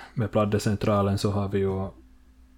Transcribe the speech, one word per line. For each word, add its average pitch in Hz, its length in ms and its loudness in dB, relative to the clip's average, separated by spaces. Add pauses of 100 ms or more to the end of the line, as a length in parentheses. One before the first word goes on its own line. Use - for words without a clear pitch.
(140)
med 107 180 -4
Pladdecentralen 101 840 2
så 104 140 0
har 98 180 -2
vi 98 100 -2
ju, 95 280 -2 (720)